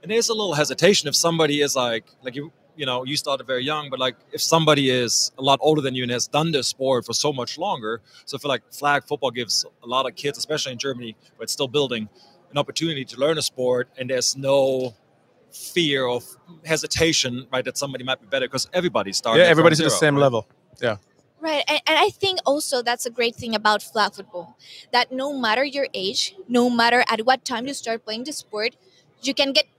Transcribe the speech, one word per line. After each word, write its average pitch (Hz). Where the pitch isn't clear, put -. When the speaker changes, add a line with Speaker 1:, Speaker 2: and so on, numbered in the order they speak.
Speaker 1:
And 175
there's 226
a 226
little 208
hesitation 151
if 135
somebody 160
is, 143
like, 120
like, 127
you, 147
you 147
know, 127
you 135
started 139
very 127
young, 147
but, 127
like, 131
if 156
somebody 151
is 123
a 135
lot 139
older 156
than 131
you 127
and 120
has 120
done 156
this 131
sport 131
for 117
so 147
much 127
longer, 127
so -
I -
feel 143
like 123
flag 143
football 139
gives 117
a 120
lot 127
of 123
kids, 143
especially 143
in 123
Germany, 120
where -
it's 110
still 143
building, 123
an -
opportunity 143
to 117
learn 156
a 147
sport, 127
and 127
there's 127
no 135
fear 143
of 120
hesitation, 151
right, 127
that 127
somebody 131
might 131
be -
better 131
'cause 127
everybody 117
started 117
Speaker 2:
Yeah, 180
Speaker 1:
from 170
Speaker 2:
everybody's 160
in 156
the -
Speaker 1:
zero, -
Speaker 2:
same 147
Speaker 1:
right? 143
Speaker 2:
level. 123
Yeah. 110
Speaker 3:
Right, 302
and, 302
and 311
I 381
think 381
also 277
that's 240
a 247
great 233
thing 233
about 214
flag 208
football, 180
that 240
no 262
matter 247
your 277
age, 202
no 240
matter 233
at 226
what 254
time 247
you 277
start 226
playing 220
the 294
sport, 214
you 262
can 277
get 302